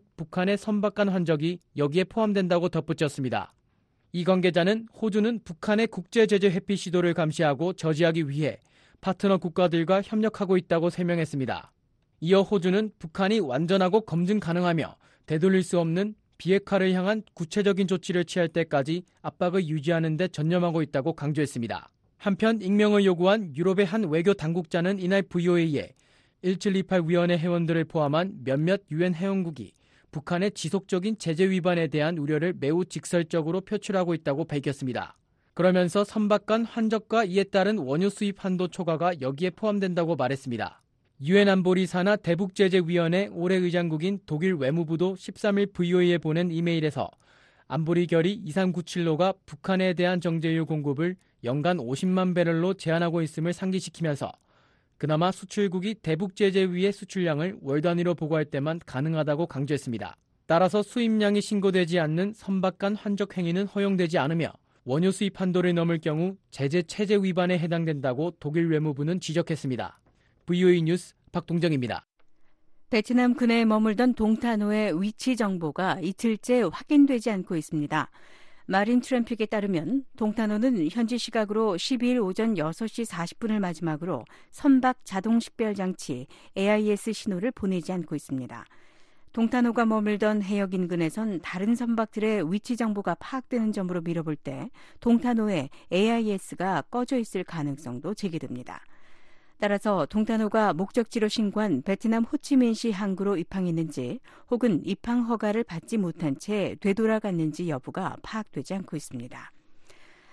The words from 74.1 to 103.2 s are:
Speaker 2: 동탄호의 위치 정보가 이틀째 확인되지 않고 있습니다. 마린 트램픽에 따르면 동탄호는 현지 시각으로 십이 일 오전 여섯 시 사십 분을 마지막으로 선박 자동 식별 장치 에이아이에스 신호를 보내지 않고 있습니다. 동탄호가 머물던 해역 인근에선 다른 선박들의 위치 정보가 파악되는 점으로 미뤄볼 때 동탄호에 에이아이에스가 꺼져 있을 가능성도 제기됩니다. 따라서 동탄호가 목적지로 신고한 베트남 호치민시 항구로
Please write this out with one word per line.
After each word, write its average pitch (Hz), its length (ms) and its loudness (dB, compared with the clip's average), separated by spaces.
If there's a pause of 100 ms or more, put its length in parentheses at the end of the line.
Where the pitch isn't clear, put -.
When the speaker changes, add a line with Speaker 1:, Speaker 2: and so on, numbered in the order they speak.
Speaker 2:
동탄호의 214 880 0
위치 214 340 -2
정보가 185 680 -2
이틀째 220 680 0
확인되지 277 600 2
않고 185 240 -4
있습니다. 151 560 -4 (560)
마린 208 340 2
트램픽에 233 460 -2
따르면 202 580 -2 (120)
동탄호는 214 720 0
현지 233 260 -2
시각으로 214 600 -2
십이 240 340 0
일 247 100 2
오전 214 360 0
여섯 160 300 -4
시 233 160 -6
사십 170 360 -8
분을 214 200 0
마지막으로 165 640 -4 (260)
선박 262 540 4
자동 220 380 0
식별 220 340 -4
장치 180 520 -6 (280)
에이아이에스 208 560 2
신호를 202 400 -4
보내지 190 400 -4
않고 175 240 -6
있습니다. 127 500 -8 (680)
동탄호가 233 520 2
머물던 214 580 0
해역 196 300 -2
인근에선 180 680 -2
다른 202 320 -2
선박들의 220 800 -2
위치 208 240 -2
정보가 208 400 -2
파악되는 240 560 -4
점으로 180 300 -4
미뤄볼 160 340 -4
때 143 340 -10 (300)
동탄호에 220 680 2 (200)
에이아이에스가 196 1000 0
꺼져 247 280 -2
있을 208 280 -4
가능성도 143 680 -6
제기됩니다. 139 680 -8 (760)
따라서 202 500 0
동탄호가 214 640 2
목적지로 214 560 -2
신고한 202 540 0
베트남 220 400 0
호치민시 240 680 2
항구로 196 460 -2